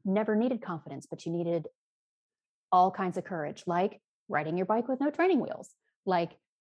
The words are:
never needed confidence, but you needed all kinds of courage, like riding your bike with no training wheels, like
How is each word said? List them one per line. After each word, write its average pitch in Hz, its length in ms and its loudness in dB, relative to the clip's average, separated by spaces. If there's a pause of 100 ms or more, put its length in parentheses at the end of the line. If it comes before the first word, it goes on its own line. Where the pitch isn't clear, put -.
never 214 320 2
needed 240 260 0
confidence, 156 480 -10
but - 160 -14
you 170 60 -2
needed 170 340 -2 (1040)
all 185 220 6
kinds 185 240 -4
of 180 80 -4
courage, 156 420 -8
like 175 340 0 (280)
riding 156 280 -2
your 185 100 0
bike 233 200 0
with 262 140 -2
no 294 100 2
training 339 300 4
wheels, - 300 -6 (340)
like 175 260 0 (300)